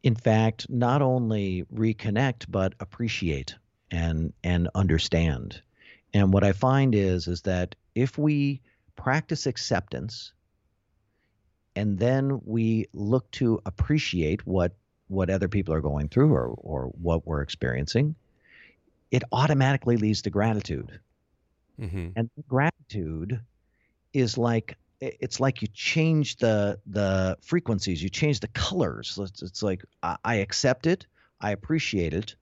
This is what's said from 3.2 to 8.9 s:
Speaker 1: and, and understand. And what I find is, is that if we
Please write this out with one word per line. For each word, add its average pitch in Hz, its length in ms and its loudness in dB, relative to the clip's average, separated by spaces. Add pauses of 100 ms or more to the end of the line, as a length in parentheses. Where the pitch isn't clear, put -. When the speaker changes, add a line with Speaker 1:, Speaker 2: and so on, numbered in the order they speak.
Speaker 1:
and, 82 420 -2 (120)
and 87 300 2
understand. 82 880 0 (520)
And 101 180 6
what 98 100 6
I 101 100 4
find 131 420 4
is, 92 340 2
is 87 140 -4
that 90 320 -2 (200)
if 123 220 -2
we 143 460 0 (340)